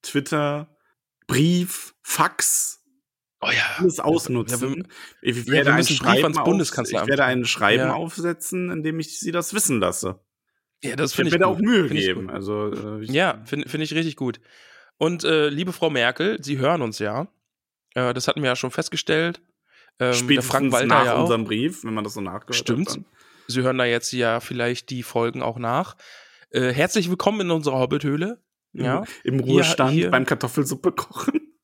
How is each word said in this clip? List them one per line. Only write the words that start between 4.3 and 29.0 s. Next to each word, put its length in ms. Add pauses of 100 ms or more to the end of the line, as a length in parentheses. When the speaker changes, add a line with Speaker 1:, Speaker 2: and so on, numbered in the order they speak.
Speaker 2:
wir, 100
Speaker 1:
Ich 160
Speaker 2:
ja, 60
Speaker 1:
werde 140
Speaker 2:
wir 80
Speaker 1:
ein 20
Speaker 2:
müssen 160
einen 60
Brief 0
Speaker 1:
Schreiben 260
Speaker 2:
ans 140
Speaker 1:
auf-, 60
Speaker 2:
Bundeskanzleramt 640
Speaker 1:
ich 40
werde 120
Speaker 2:
schreiben. 200
Speaker 1:
ein 20
Schreiben 400
Speaker 2:
Ja. 100
Speaker 1:
aufsetzen, 800
in 100
dem 160
ich 220
sie 100
das 240
wissen 240
lasse. 400 (640)
Speaker 2:
Ja, 140
das 140
Speaker 1:
Ich 60
Speaker 2:
finde 120
ich 60
Speaker 1:
werde 100
Speaker 2:
gut. 120
Speaker 1:
auch 40
Mühe 260
Speaker 2:
Finde 160
ich 60
Speaker 1:
geben. 180
Speaker 2:
gut. 80
Speaker 1:
Also, 380
äh, 320
ich 60
Speaker 2:
Ja, 340
find, 260
find 140
ich 100
richtig 220
gut. 240 (560)
Und, 260
äh, 280
liebe 220
Frau 160
Merkel, 540
Sie 160
hören 240
uns 160
ja. 300 (680)
Äh, 180
das 140
hatten 160
wir 60
ja 80
schon 160
festgestellt. 680 (600)
Ähm, 100
der 40
Speaker 1:
Spätestens 360
Speaker 2:
Frank 220
Walter 140
Speaker 1:
nach 180
Speaker 2:
ja 100
auch. 80
Speaker 1:
unserem 220
Brief, 400
wenn 100
man 100
das 100
so 60
nachgehört 360
Speaker 2:
Stimmt. 320
Speaker 1:
hat, 80
dann. 80 (420)
Speaker 2:
Sie 160
hören 160
da 60
jetzt 280
ja 280
vielleicht 500
die 140
Folgen 380
auch 160
nach. 380 (540)
Äh, 220
herzlich 360
willkommen 340
in 100
unserer 260
Hobbithöhle. 640 (300)
Speaker 1:
Im, 120
Speaker 2:
Ja. 200 (180)